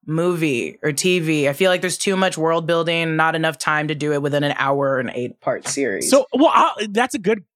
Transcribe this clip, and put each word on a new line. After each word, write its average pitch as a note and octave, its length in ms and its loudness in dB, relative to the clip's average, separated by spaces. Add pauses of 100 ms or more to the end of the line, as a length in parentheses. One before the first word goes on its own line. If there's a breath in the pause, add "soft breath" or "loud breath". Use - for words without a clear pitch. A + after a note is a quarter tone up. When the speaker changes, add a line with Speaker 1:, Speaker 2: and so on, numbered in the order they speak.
Speaker 1:
movie D#3 760 -2
or D3+ 100 0
T F3+ 280 2
V. D3+ 280 0
I C#3+ 40 0
feel F#3 180 2
like F3+ 100 2
there's F3 180 -4
too F#3+ 180 0
much F#3 220 0
world E3 280 0
building, E3 500 0
not D#3+ 180 2
enough D#3+ 240 0
time D3+ 300 0
to D#3 60 -2
do D3 180 -2
it C#3+ 100 0
within D3 200 0
an D3 140 0
hour C#3 200 0 (160)
or C3 80 0
an A#2+ 100 -4
eight-part - 580 -6
series. G#2+ 420 -2
Speaker 2:
So, C4 220 4
well, C#4 200 4
I, A#3 380 2
that's A3+ 240 0
a C4 40 -6
good G3+ 260 -2 (120)